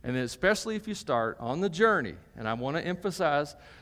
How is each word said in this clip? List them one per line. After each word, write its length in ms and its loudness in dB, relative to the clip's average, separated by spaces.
And 120 -2
then 60 0
especially 540 0
if 120 -6
you 60 -4
start 460 0
on 200 -2
the 80 2
journey, 460 4
and 120 -4
I 60 2
wanna 260 -2
emphasize 760 0